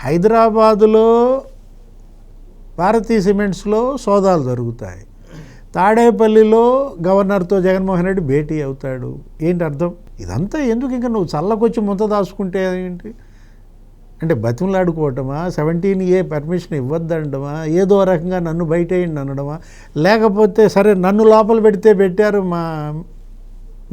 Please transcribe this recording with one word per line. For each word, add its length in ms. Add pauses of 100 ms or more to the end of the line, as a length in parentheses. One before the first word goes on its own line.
హైదరాబాదులో 1040 (1700)
భారతీ 360 (120)
సిమెంట్స్‌లో 560 (220)
సోదాలు 440
జరుగుతాయి, 540 (720)
తాడేపల్లిలో 920 (420)
గవర్నర్తో 480 (120)
జగన్మోహన్ 420
రెడ్డి 220
భేటీ 260 (100)
అవుతాడు. 420 (380)
ఏంటి 220
అర్థం? 220 (320)
ఇదంతా 340 (160)
ఎందుకు? 240
ఇంకా 180
నువ్వు 180
చల్లకొచ్చి 540
ముంత 160 (100)
దాచుకుంటే 480 (260)
ఏంటి? 220 (1120)
అంటే 120 (100)
బతిమలాడుకోవటమా, 960 (180)
సెవెంటీన్ 440 (160)
ఏ 20 (140)
పర్మిషన్ 480
ఇవ్వద్దంటమా, 720 (280)
ఏదో 160 (140)
రకంగా 360
నన్ను 240
బయటేయండి 520
అనడమా, 320 (500)
లేకపోతే 580 (120)
సరే 160 (140)
నన్ను 180 (100)
లోపల 320
పెడితే 260 (100)
పెట్టారు, 380 (140)
మా 80 (1300)